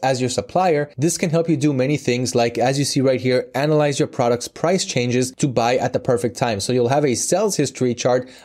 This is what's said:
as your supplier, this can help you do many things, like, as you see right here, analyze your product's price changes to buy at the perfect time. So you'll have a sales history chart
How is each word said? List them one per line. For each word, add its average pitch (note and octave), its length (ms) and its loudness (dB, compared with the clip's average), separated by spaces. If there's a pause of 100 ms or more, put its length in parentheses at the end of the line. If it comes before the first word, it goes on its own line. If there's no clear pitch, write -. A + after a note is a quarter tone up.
as C3 160 0
your B2 100 0
supplier, D#3 680 0
this E3 200 0
can F3+ 120 -2
help E3 180 0
you D#3+ 80 2
do D3 160 2
many C3+ 240 0
things, B2 400 -2
like, A#2+ 220 0
as C3 200 0
you C#3+ 60 0
see C#3 160 -2
right C3 220 2
here, B2+ 340 0
analyze D3 420 0
your C#3+ 120 0
product's A#2+ 400 0
price F#3 340 0
changes B2 540 -2
to D#3+ 100 0
buy B2 300 2
at A#2+ 160 -2
the - 80 -2
perfect A#2+ 340 0
time. A2+ 240 -2
So B2 140 -2
you'll A#2+ 160 2
have D3 160 2
a B2 100 2
sales F#3+ 400 0
history B2+ 400 0
chart B2+ 340 0 (160)